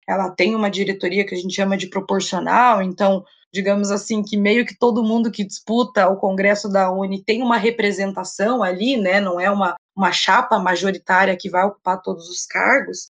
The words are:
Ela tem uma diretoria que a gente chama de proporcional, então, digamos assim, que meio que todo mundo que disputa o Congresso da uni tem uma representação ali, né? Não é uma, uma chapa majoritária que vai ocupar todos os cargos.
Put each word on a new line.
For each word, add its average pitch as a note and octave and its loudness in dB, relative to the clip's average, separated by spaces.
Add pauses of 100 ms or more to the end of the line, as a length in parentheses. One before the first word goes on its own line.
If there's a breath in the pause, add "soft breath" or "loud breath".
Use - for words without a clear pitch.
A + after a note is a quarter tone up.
Ela F#3+ -2
tem G3+ 0
uma G#3 0
diretoria F#3+ -2
que F#3+ -8
a - -6
gente F3+ -6
chama G3 0
de F#3+ -8
proporcional, G3 0
então, F#3+ 0 (300 soft breath)
digamos G3+ 0
assim, G#3 -4
que G#3 -6
meio G#3 2
que - -10
todo A#3+ 2
mundo A3+ 2
que G3+ -4
disputa G#3+ 0
o G3 2
Congresso G3+ 0
da F#3+ 2
uni G3 -4
tem A3+ 0
uma A#3+ 2
representação G3+ -2
ali, G3 0
né? G3 2
Não F3+ -2
é F#3+ 0
uma, F#3+ 0 (200)
uma F#3+ 2
chapa A3 2
majoritária F#3 0
que F3+ -10
vai F3+ 2
ocupar G3 -2
todos E3+ -8
os - -10
cargos. F#3+ 0